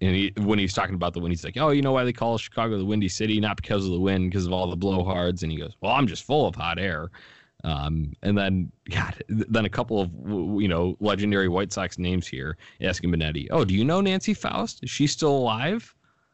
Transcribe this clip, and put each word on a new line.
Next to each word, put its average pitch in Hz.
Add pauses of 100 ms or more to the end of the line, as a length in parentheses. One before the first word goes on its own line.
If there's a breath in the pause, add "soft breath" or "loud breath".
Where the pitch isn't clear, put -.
And 92
he, 98
when 104
he's 95
talking 95
about 85
the 87
wind, 87
he's 82
like, 82
"Oh, 147
you 143
know 135
why 131
they 123
call 117
Chicago 113
the 95
Windy 104
City? 107
Not 104
because 98
of 92
the 87
wind, 92
'cause 95
of 90
all 90
the 90
blowhards." 90
And 80
he 78
goes, 76
"Well, 98
I'm 131
just 82
full 139
of 80
hot 85
air." 85 (540 loud breath)
Um, 76
and 101
then, 95 (180)
God, -
th-, 110
then 110
a 98
couple 117
of, 92 (140)
w-, 92
w-, 101
you 104
know, 87
legendary 101
White 92
Sox 92
names 90
here, 69 (240 loud breath)
asking 87
Benetti, 78
"Oh, 139
do 95
you 104
know 160
Nancy 190
Faust? -
Is 127
she -
still 143
alive?" 131 (400)